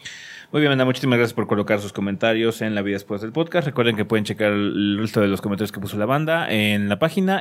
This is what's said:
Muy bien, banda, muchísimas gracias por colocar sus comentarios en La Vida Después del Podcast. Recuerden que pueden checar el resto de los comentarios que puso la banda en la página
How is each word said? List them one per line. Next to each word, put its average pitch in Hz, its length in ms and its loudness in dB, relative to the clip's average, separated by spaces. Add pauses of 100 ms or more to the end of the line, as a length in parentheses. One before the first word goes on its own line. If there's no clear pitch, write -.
(520)
Muy 151 80 2
bien, 147 100 4
banda, 131 140 4
muchísimas 127 340 2
gracias 117 140 2
por 107 140 -2
colocar 104 340 0
sus 101 140 -10
comentarios 113 680 0
en 110 140 -2
La 101 80 0
Vida 101 140 -2
Después 101 260 -8
del 110 100 -8
Podcast. 165 340 0
Recuerden 117 300 0
que 104 80 0
pueden 107 220 0
checar 104 260 0
el 101 480 0
resto 110 220 0
de 101 60 4
los 98 120 0
comentarios 101 320 -4
que 104 80 -10
puso 101 160 -6
la 104 80 -2
banda 156 480 0
en 104 380 2
la 101 80 0
página 190 420 0